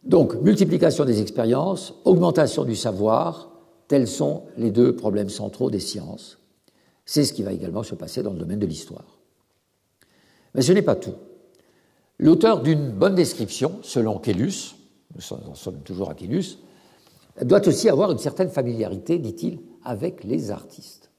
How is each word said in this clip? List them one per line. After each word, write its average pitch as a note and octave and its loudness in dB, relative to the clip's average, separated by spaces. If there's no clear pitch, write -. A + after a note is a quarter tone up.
Donc, E3+ 4
multiplication E3+ 4
des A2+ 2
expériences, C3+ -2
augmentation E3 4
du A#2 -2
savoir, A2 0
tels C#3 4
sont D3+ -4
les A2+ 0
deux A#2+ 4
problèmes G2+ -2
centraux G#2 -6
des G2 -4
sciences. - -12
C'est - 0
ce B2+ -2
qui A2 -6
va G2 -4
également - -6
se - -10
passer - -10
dans G#2 -6
le E2+ -8
domaine F2+ -6
de G2+ 0
l'histoire. - -12
Mais C3 0
ce C#3 4
n'est G3+ 6
pas B2+ 2
tout. - -10
L'auteur E3+ 6
d'une D3 0
bonne F3 2
description, D#3+ -2
selon A2 -2
Caylus, G2 -4
nous - -14
en C#2+ -16
sommes D#2+ -12
toujours F2+ -8
à - -12
Caylus, C#3+ -6
doit F#3 4
aussi G#3 4
avoir D3+ 2
une C3 -2
certaine F3+ -2
familiarité, A#2+ -4
dit-il, C#3 -8
avec B2+ -8
les G#2 -6
artistes. - -16